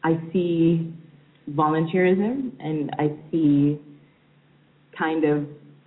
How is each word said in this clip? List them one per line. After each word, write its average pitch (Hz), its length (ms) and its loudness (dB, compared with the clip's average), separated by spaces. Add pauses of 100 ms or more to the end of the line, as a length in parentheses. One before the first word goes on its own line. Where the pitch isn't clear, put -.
I 165 100 2 (180)
see 170 640 0 (560)
volunteerism 180 1080 0
and 151 400 -4
I 151 100 0 (220)
see 147 480 2 (1160)
kind 160 280 -2
of 147 200 2 (420)